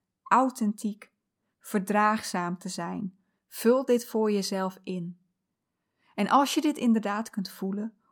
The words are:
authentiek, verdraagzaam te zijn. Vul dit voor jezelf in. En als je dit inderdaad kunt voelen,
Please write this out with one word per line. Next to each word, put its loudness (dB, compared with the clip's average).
authentiek, 0
verdraagzaam 0
te -10
zijn. -8
Vul 2
dit 2
voor 0
jezelf -2
in. -8
En 0
als 4
je 2
dit 0
inderdaad 0
kunt -8
voelen, -8